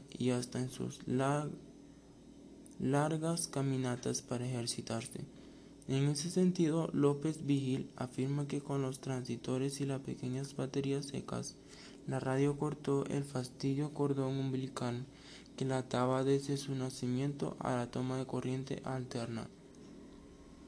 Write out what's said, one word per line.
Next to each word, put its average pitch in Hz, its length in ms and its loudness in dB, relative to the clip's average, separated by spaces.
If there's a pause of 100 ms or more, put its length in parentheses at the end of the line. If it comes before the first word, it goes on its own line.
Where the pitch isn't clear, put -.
y 123 220 2
hasta 123 280 0
en 127 120 -2
sus 127 360 -4
lar-, 139 440 2 (1300)
largas 156 640 2
caminatas 131 760 0
para 123 220 -2
ejercitarse. 120 760 -4 (680)
En 135 160 4
ese 147 260 2
sentido, 175 640 6
López 143 540 4
Vigil 135 480 2
afirma 135 520 0
que 143 140 -2
con 139 220 0
los 135 180 -2
transistores 135 800 0
y 139 60 0
las 135 140 0
pequeñas 135 540 -4
baterías 139 520 0
secas, 123 480 -4 (500)
la 135 140 0
radio 139 400 4
cortó 143 460 2
el 143 180 0
fastidio 139 680 0
cordón 135 460 2
umbilical 131 680 0 (540)
que 135 80 0
la 131 140 4
ataba 127 440 4
desde 139 340 4
su 139 180 -2
nacimiento 127 840 0
a 127 180 0
la 120 140 0
toma 127 300 0
de 131 80 -2
corriente 131 580 -2
alterna. 120 640 -2 (1200)